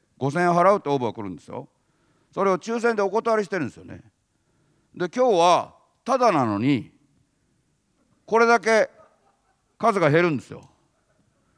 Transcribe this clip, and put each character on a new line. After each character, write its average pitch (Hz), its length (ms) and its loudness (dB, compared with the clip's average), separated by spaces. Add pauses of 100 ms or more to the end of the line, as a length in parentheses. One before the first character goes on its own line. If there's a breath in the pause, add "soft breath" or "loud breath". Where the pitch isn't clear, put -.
(180)
五 135 120 -4
千 175 120 -4
円 175 80 2
払 175 260 4
う - 40 -6
と 143 140 -4
応 135 60 -2
募 120 60 -4
が 104 60 -4
来 - 80 -16
る 101 100 -10
ん 90 40 -12
で - 80 -18
す - 60 -20
よ。 123 200 -14 (640)
そ 185 120 -4
れ 196 60 2
を 180 80 0
抽 226 220 -6
選 233 140 0
で 208 80 -2
お 196 80 -2
断 220 280 -2
り 208 60 -2
し - 40 -12
て 190 100 -6
る 147 60 -4
ん 110 40 -8
で - 60 -14
す - 20 -20
よ 90 80 -20
ね。 - 180 -20 (920)
で、 175 140 -6
今 233 220 0
日 - 60 4
は 165 380 2 (300)
タ 262 120 -2
ダ 247 140 2
な 147 140 0
の 104 160 -2
に、 123 320 -2 (1300)
こ 208 140 0
れ 233 80 4
だ 233 140 4
け 214 280 2 (880)
数 214 200 0
が 156 120 2
減 165 120 2
る 175 80 2
ん 143 60 -4
で 110 80 -10
す - 80 -20
よ。 113 100 -20 (960)